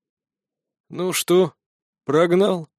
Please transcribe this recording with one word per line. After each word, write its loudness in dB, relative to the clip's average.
Ну -8
что, 0
прогнал? 0